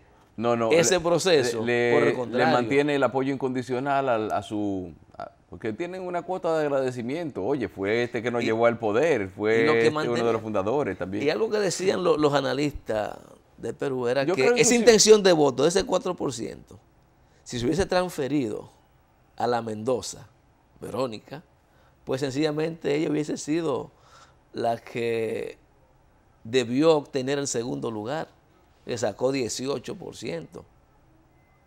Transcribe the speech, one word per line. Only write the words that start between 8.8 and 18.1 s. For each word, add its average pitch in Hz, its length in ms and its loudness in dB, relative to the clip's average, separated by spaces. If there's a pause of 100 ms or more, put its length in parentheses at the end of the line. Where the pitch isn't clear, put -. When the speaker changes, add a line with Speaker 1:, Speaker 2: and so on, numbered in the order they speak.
Speaker 1:
fue 107 320 2
Speaker 2:
y 113 40 4
lo 117 80 4
que 117 60 4
Speaker 1:
este 113 100 6
uno - 100 -6
Speaker 2:
mantenía 117 260 0
Speaker 1:
de 113 80 2
los 110 80 0
fundadores 107 560 -2
también. 101 260 -6
Speaker 2:
Y 143 60 2
algo 214 200 0
que 214 100 -2
decían 185 440 0
lo, 160 140 2
los 147 160 2
analistas 131 840 -2 (400)
de 117 160 -10
Perú 131 340 -4
era 135 180 0
Speaker 1:
Yo 175 100 0
Speaker 2:
que 131 80 2
Speaker 1:
creo 240 120 6
Speaker 2:
esa 247 40 0 (160)
Speaker 1:
inclusive 240 40 4
Speaker 2:
intención 214 440 8
de 190 80 8
voto, 143 340 4
ese 180 200 2
cuatro 185 300 -2
por 143 180 -4
ciento, - 460 -12 (640)
si 123 140 -8
se 117 60 -2
hubiese 156 200 0
transferido 147 840 -2 (680)